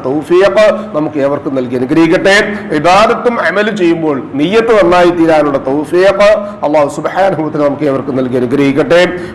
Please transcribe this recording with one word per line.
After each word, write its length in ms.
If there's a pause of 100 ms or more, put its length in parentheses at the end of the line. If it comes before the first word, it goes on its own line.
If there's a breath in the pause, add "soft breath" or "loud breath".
തൗഫീഖ് 920
നമുക്ക് 240
ഏവർക്കും 360
നൽകി 200
അനുഗ്രഹിക്കട്ടെ. 760 (180)
ഇബാദത്തും 680
അമലും 360
ചെയ്യുമ്പോൾ 460 (100)
നിയ്യത്ത് 520
നന്നായി 240
തീരാനുള്ള 480 (100)
തൗഫീഖ് 560 (400 loud breath)
അല്ലാഹു 260
സുബ്ഹാനഹു 540
വ 60
തആല 180
നമുക്ക് 160
ഏവർക്കും 320
നൽകി 220
അനുഗ്രഹിക്കട്ടെ. 840 (160 loud breath)